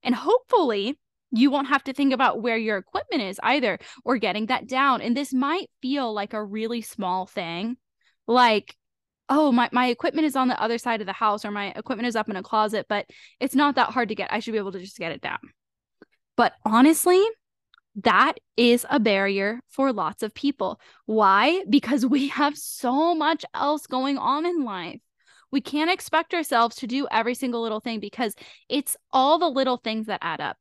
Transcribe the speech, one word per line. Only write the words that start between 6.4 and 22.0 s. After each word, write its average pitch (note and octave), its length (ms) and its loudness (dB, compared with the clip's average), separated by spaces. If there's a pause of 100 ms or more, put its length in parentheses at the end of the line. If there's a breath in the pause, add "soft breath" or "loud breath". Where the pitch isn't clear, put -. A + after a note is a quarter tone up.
really A3 380 -6
small F#3 440 -6
thing, F#3 500 -8 (500)
like, A#3 480 4 (580)
"Oh, D4 200 4
my, A#3+ 180 4
my B3 160 2
equipment D#4 400 0
is C#4 80 -2
on C4 140 2
the - 120 -2
other A#3 160 0
side A3+ 240 -4
of G3+ 60 -8
the F#3+ 60 -8
house, G#3+ 320 0
or G#3 80 -6
my G3+ 140 -6 (100)
equipment A#3 320 -4
is A3+ 80 -2
up G#3+ 120 -2
in G#3+ 60 -6
a F#3+ 80 -6
closet, G#3+ 460 0
but G#3 180 -2 (320 loud breath)
it's - 160 -4
not C#4+ 220 4
that B3 140 2
hard A#3+ 180 -2
to G#3+ 80 -4
get. - 160 -6
I G#3+ 80 -2
should A#3 100 -8
be G#3+ 80 -2
able G3 140 -6
to F#3 80 -10
just F#3+ 180 -18
get E3 140 -6
it - 80 -12
down." - 180 -8 (1000)
But A#3 180 2 (100)
honestly, D#4 600 6 (800)
that A#3 380 4 (160)
is A#3+ 340 6
a C#4+ 80 2
barrier G3 680 0
for C4+ 240 0
lots F#3+ 320 -4
of G#3+ 100 -8
people. - 460 -4 (260 soft breath)
Why? A3 640 4
Because A#3+ 340 2